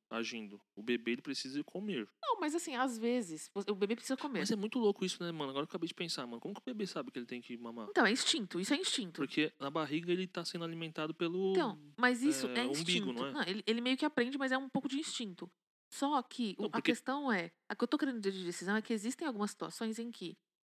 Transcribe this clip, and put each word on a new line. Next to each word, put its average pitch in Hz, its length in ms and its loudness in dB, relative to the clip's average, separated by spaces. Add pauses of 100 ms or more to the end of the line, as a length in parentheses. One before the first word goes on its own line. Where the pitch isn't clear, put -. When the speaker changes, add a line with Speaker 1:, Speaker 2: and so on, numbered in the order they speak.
(100)
Speaker 1:
agindo. 110 480 -4 (180)
O 104 60 -10
bebê, 117 300 2
ele 123 100 -2
precisa 139 400 -4
comer. 185 460 -4 (160)
Speaker 2:
Não, 466 160 2
mas 302 160 0
assim, 330 180 -4
às 247 240 0
vezes, 220 560 0
o, 202 180 -2
o - 20 0
bebê 202 200 2
precisa 262 220 -4
comer. 254 240 -2
Speaker 1:
Mas 202 100 2
é 220 60 2
muito 214 220 0
louco 202 260 4
isso, 180 180 -2
né, 170 80 -2
mano? 147 200 -2
Agora 139 140 0
eu - 40 -8
acabei 165 180 -4
de - 80 -4
pensar, 160 320 -4
mano. 117 140 -8
Como 202 140 -6
que - 60 -12
o - 40 -14
bebê 220 220 -2
sabe - 260 -4
que 127 80 -6
ele 120 60 -6
tem 123 160 -6
que 120 160 -10
mamar? 117 320 -8
Speaker 2:
Então, 285 160 6
é 196 40 6
instinto. 226 480 2
Isso 196 160 2
é 294 40 4
instinto. 208 420 -2
Speaker 1:
Porque 151 400 2
na 139 100 -4
barriga 160 400 0
ele 180 160 2
tá 175 200 -4
sendo 170 180 -4
alimentado 160 500 -4
pelo, 185 380 2
Speaker 2:
Então, 190 260 4 (180)
mas 247 260 4
isso 269 260 4
Speaker 1:
é, 247 120 0
Speaker 2:
é - 40 4
Speaker 1:
umbigo, - 160 0
Speaker 2:
instinto. 170 320 2
Speaker 1:
não 120 140 0
é? 139 60 -2
Speaker 2:
Não, 285 100 0
ele, 190 240 -2
ele 233 160 4
meio 254 160 4
que 302 80 0
aprende, 262 320 2
mas 262 120 2
é 262 80 4
um 269 100 -6
pouco 269 200 0
de 269 100 0
instinto. 196 500 -6 (440)
Só 277 300 2
que 214 360 -2
o, 202 40 0
Speaker 1:
Não, 208 60 2
Speaker 2:
a 156 40 -14
Speaker 1:
porque 233 200 4
Speaker 2:
questão 269 400 0
é, 170 180 2 (200)
a 214 60 -4
que - 80 -2
eu 233 40 4
tô 302 100 2
querendo 262 220 0
dizer 196 180 0
de 185 60 -4
decisão 175 320 0
é 220 60 2
que 233 100 -2
existem 226 340 -2
algumas 208 240 0
situações 220 480 -4
em 233 120 -6
que 180 260 -10 (380)